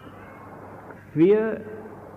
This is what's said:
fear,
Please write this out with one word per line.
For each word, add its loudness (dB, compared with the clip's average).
fear, 6